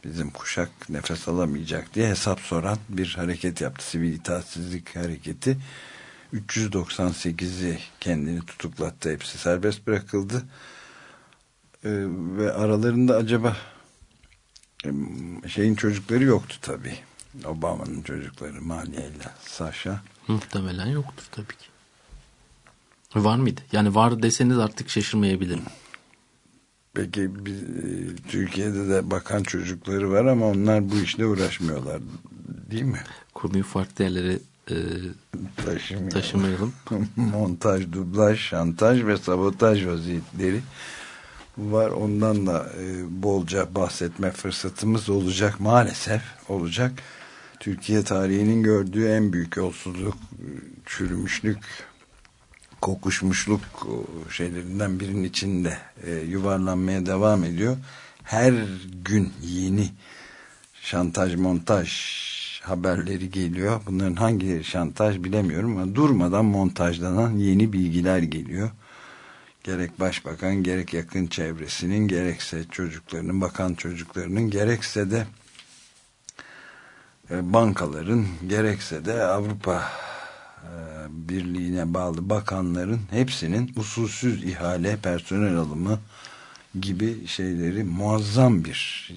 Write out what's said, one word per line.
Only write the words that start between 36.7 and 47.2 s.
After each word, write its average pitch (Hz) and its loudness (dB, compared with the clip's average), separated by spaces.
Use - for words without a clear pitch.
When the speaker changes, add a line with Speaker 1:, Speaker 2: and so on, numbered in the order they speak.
Speaker 1:
<laughs> 104 -2
Montaj, 101 2
dublaj, 98 4
şantaj 104 4
ve 104 6
sabotaj 95 4
vaziyetleri 87 -2
var. 107 4
Ondan 104 2
da, 85 0
e, - -6
bolca 92 0
bahsetme 90 0
fırsatımız 104 -2
olacak. 98 2
Maalesef 110 4
olacak. 98 0